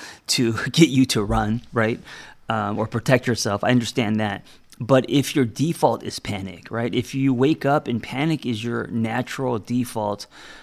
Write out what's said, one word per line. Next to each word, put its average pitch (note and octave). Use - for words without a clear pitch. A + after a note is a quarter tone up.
to A2+
<laughs> C3
get D#3+
you C3+
to A2
run, A2
right? A2+
Um, G#2
or G#2+
protect A#2+
yourself. G#2
I G#2
understand A2
that. G2+
But C3
if C3+
your C#3
default D3+
is -
panic, F#2+
right? A2+
If A#2+
you C3+
wake C#3+
up D3
and A#2
panic D3+
is A2
your A#2
natural A#2
default, A2